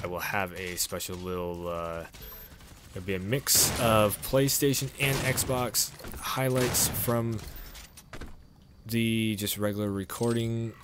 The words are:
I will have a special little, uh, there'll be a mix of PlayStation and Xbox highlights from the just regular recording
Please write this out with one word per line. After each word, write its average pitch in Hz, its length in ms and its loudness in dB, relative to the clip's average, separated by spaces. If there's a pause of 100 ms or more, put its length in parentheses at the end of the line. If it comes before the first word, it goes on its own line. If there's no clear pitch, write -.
I 90 40 -4
will 87 120 -4
have 92 340 -2
a 90 240 -6
special 90 400 -4
little, 90 500 -4
uh, 85 380 -6 (880)
there'll 95 120 -8
be 95 100 -2
a 92 40 -2
mix - 640 2
of 107 400 6
PlayStation 135 680 4 (100)
and 139 180 2
Xbox 127 760 0 (260)
highlights 127 720 2
from 117 520 0 (1500)
the 113 500 2
just 101 220 -2
regular 104 340 0
recording 113 800 0 (120)